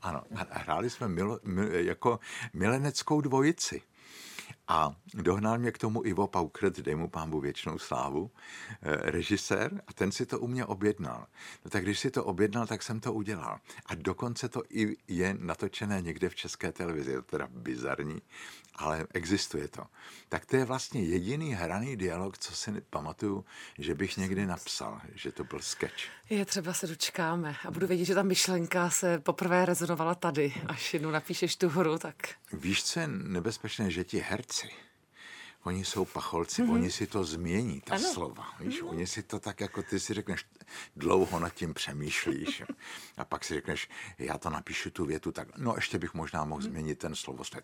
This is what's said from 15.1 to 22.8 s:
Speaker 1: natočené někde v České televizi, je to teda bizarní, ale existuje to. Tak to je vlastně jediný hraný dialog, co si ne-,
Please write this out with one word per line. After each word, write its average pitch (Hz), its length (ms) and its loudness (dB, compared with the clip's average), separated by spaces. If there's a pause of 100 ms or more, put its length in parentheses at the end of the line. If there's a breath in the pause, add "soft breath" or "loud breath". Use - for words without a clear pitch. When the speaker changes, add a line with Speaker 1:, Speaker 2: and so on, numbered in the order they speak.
Speaker 1:
natočené 95 640 -2
někde 85 280 0
v - 60 -6
České - 360 -4
televizi, 78 400 -2
je 65 40 0
to 65 60 -2
teda 71 300 -2
bizarní, 64 720 -4 (540 loud breath)
ale 78 380 0
existuje 82 540 0
to. - 160 -12 (460 loud breath)
Tak - 160 -2
to 135 100 4
je 131 100 6
vlastně 127 380 -2
jediný 107 500 0
hraný 101 440 -2
dialog, 92 400 -2
co - 180 -8
si - 160 -4
ne-, 104 180 -4